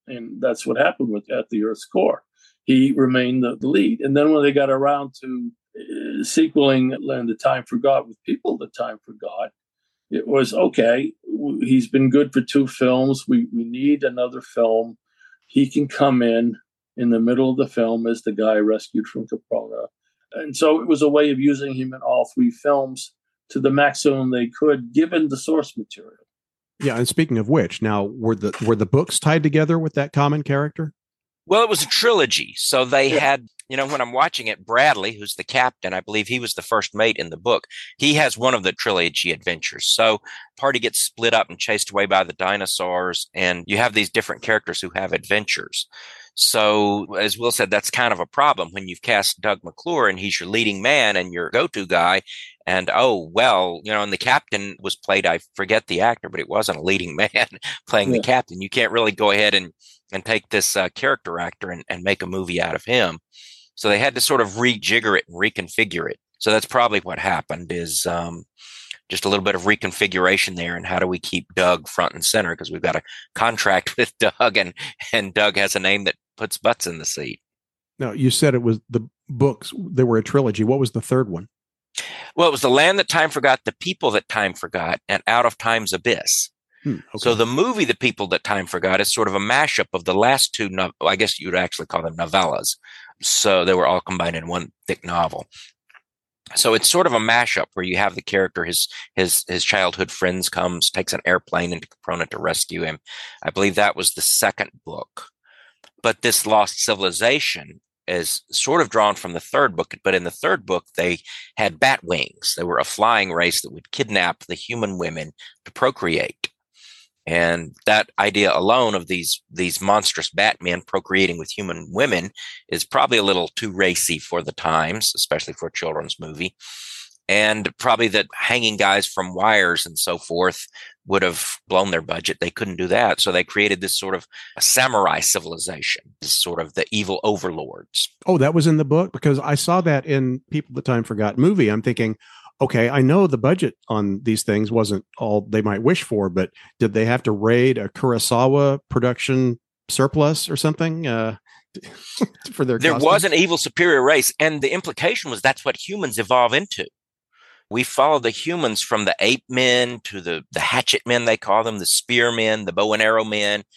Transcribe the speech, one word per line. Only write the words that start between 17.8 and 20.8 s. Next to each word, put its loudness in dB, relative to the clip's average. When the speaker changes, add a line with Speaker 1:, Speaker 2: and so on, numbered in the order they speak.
Speaker 1:
as -4
the -4
guy 0
rescued -2
from -10
Caprona." -8
And -10
so 4